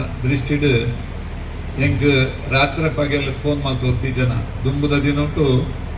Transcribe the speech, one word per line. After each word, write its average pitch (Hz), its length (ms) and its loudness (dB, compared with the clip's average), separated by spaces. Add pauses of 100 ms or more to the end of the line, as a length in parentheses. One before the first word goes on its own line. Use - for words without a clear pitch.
(280)
ದೃಷ್ಟಿಡ್ 139 640 2 (880)
ಎಂಕ್ 139 520 2 (200)
ರಾತ್ರಿ 143 420 2
ಪಗೆಲ್ 139 400 0
ಫೋನ್ 143 300 -2
ಮಲ್ತ್ 127 200 -2
ಒತ್ತಿ 127 260 0
ಜನ. 123 220 0 (320)
ದುಂಬುದ 143 280 2
ದಿನೊಟ್ಟು 143 760 2 (320)